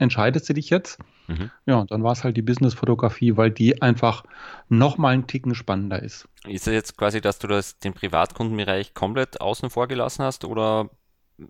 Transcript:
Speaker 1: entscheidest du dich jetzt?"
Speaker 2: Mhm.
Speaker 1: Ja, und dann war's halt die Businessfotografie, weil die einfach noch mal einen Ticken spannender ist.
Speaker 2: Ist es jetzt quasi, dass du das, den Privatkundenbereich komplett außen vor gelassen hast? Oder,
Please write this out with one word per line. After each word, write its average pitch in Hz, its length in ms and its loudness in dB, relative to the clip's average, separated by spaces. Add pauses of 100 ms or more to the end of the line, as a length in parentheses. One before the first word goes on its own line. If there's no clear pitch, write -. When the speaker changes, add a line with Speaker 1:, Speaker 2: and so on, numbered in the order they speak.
Speaker 1:
entscheidest 127 500 2
du - 20 2
dich 147 160 -2
jetzt?" 185 300 0 (300)
Speaker 2:
Mhm. 85 220 -6 (140)
Speaker 1:
Ja, 131 120 4
und 104 140 0
dann 107 120 -2
war's 123 220 0
halt 120 120 0
die 113 60 0
Businessfotografie, 120 960 2
weil 113 120 6
die 117 300 2
einfach 120 440 2 (440)
noch 117 300 4
mal 135 160 4
einen 127 120 0
Ticken 131 280 -4
spannender 98 480 -4
ist. - 260 -16 (180)
Speaker 2:
Ist 98 200 -8
es 113 80 0
jetzt - 240 -4
quasi, 104 240 0
dass 101 160 0
du - 80 -10
das, 101 320 -2
den 98 160 -6
Privatkundenbereich 98 1000 -2
komplett 117 480 -4
außen 117 300 -4
vor 120 180 -2
gelassen 127 360 -4
hast? 131 200 -6
Oder, 110 460 -2 (600)